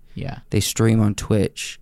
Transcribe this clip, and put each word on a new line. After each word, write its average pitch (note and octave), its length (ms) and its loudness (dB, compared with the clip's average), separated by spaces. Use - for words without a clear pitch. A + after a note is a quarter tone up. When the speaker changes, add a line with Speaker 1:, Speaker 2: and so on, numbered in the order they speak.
Speaker 1:
Yeah. - 260 -10
Speaker 2:
They G#2 100 2
stream A2+ 400 2
on G#2 140 2
Twitch, - 680 -2